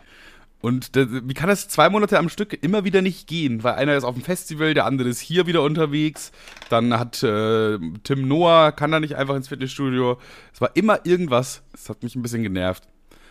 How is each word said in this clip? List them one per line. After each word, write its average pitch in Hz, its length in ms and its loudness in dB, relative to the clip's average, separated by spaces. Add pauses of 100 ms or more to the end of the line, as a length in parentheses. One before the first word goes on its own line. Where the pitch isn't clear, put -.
(600)
Und 123 360 -4
da, 135 120 4
wie 127 260 -6
kann 156 140 -4
das 202 200 0
zwei 156 200 6
Monate 208 300 2
am 165 100 2
Stück - 360 -6
immer 190 200 0
wieder 190 180 2
nicht 185 260 -4
gehen? 139 340 -2
Weil 117 120 0
einer 143 220 0
ist 131 80 -2
auf 123 100 -4
dem 123 100 -10
Festival, 156 500 -2
der 135 120 2
andere 127 220 0
ist 120 120 -4
hier 170 260 0
wieder 170 160 2
unterwegs. 151 720 -2 (380)
Dann 117 280 2
hat, 120 240 -6
äh, 110 560 0 (260)
Tim 135 240 -2
Noah, 160 440 6
kann 147 180 -4
da 156 100 2
nicht 147 160 -6
einfach 139 200 -2
ins 131 120 -8
Fitnessstudio. 127 680 -2 (360)
Es - 60 -8
war 127 140 0
immer 196 320 2
irgendwas. 156 560 0 (100)
Das - 180 -20
hat - 120 -12
mich 123 140 -8
ein 123 60 -6
bisschen 117 200 -4
genervt. 92 420 -2 (460)